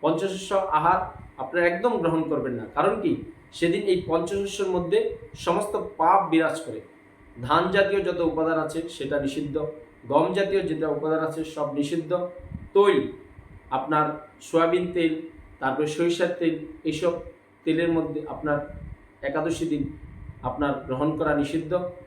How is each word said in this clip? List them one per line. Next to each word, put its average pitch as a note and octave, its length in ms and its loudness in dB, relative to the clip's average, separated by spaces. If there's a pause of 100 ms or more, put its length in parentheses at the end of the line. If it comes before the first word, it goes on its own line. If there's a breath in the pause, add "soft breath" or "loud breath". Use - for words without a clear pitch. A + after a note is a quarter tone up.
পঞ্চশস্য F#3+ 500 0 (280)
আহার F3+ 220 4 (420)
আপনারা E3+ 240 0
একদম F#3+ 260 2 (100)
গ্রহণ D#3+ 260 2
করবেন C#3 320 -2
না। A2 40 -8 (120)
কারণ F#3+ 240 4
কি? F#3 120 2 (400)
সেদিন E3+ 300 0 (100)
এই F3+ 60 4 (100)
পঞ্চশস্যের F#3+ 680 -2
মধ্যে F3 240 2 (460)
সমস্ত F3 300 0 (240)
পাপ F3 220 6 (100)
বিরাজ D#3+ 260 4 (100)
করে। A2 140 -8 (560)
ধান C#3 260 2 (120)
জাতীয় G3 280 4
যত F3 180 0 (120)
উপাদান D#3+ 260 2
আছে D#3 300 -2
সেটা C#3 360 -4
নিষিদ্ধ, C#3 320 -2 (520)
গম D3 260 4
জাতীয় G3 260 2 (100)
যেটা D#3 160 -2 (100)
উপাদান D#3 320 0
আছে D#3 120 -6 (140)
সব D3 200 -4
নিষিদ্ধ, D3+ 380 -2 (600)
তৈল, G3 240 6 (720)
আপনার D3+ 360 2 (340)
সয়াবিন E3+ 520 2
তেল, E3 200 2 (460)
তারপরে C3+ 280 0
সরিষার E3+ 520 2
তেল, E3 160 2 (300)
এইসব E3 280 0 (520)
তেলের E3 320 2
মধ্যে D3+ 320 -2
আপনার D3 300 -2 (640)
একাদশী D#3+ 500 -2
দিন C#3+ 100 0 (600)
আপনার C3+ 300 -2 (140)
গ্রহণ C3+ 300 0
করা D#3 160 2 (100)
নিষিদ্ধ D#3+ 300 -2 (340)